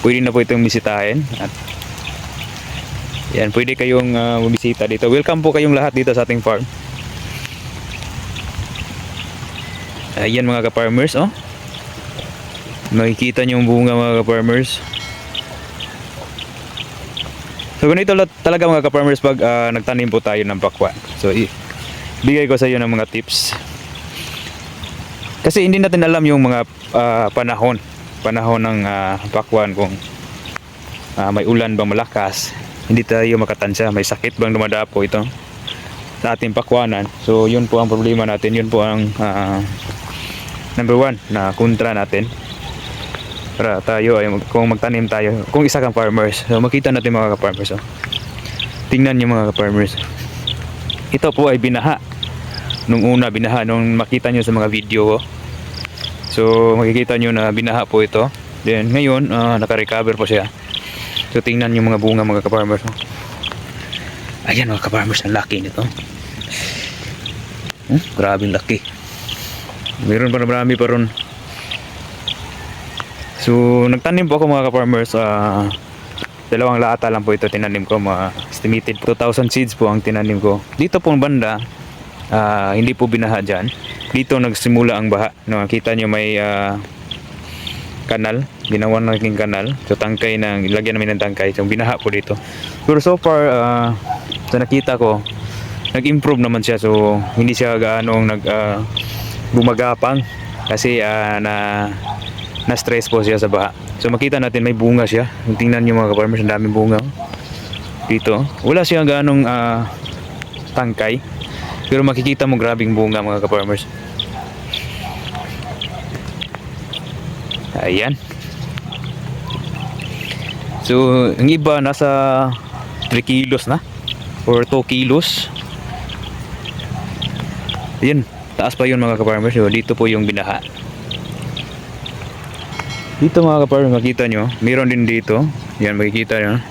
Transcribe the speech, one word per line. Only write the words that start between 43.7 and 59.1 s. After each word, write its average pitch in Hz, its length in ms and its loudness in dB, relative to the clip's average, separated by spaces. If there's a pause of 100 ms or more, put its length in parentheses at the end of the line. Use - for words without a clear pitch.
tayo 110 400 2
ay 104 80 2
mag-, 101 240 -2
kung 117 160 4
magtanim 113 400 0
tayo, 107 400 0
kung 147 160 4
isa 143 160 4
kang 120 160 0
farmers. 107 480 2
So 117 160 4
makita 131 320 2
natin 120 220 2
mga 107 240 2
ka-farmers, 98 340 -2
oh. 101 80 -6 (1120)
Tingnan 131 240 6
niyo 120 160 4
mga 107 220 2
ka-farmers. 104 420 2 (1120)
Ito 143 240 2
po 147 160 4
ay 131 80 6
binaha. 123 400 2 (920)
Nung 113 160 4
una 123 280 4
binaha, 113 320 0
nung 113 320 2
makita 123 320 0
niyo 120 160 2
sa 113 80 2
mga 107 160 2
video 107 360 2
ko. 107 140 4 (1120)
So 113 100 2 (300)
makikita 117 480 2
niyo 117 160 2
na 107 160 2
binaha 113 320 0
po 107 160 4
ito. 110 320 2 (320)
Then 110 320 2
ngayon, 139 320 4